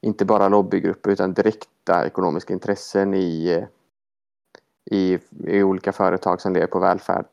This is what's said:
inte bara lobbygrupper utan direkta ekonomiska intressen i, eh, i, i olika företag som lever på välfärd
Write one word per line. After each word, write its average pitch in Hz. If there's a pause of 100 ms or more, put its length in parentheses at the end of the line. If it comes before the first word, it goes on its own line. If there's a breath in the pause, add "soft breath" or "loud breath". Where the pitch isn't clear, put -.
inte 107
bara 101
lobbygrupper 98
utan 95
direkta -
ekonomiska 87
intressen 98
i, 85
eh, 87 (1300)
i, 92 (280)
i 98
olika 95
företag 92
som 92
lever 87
på 92
välfärd 92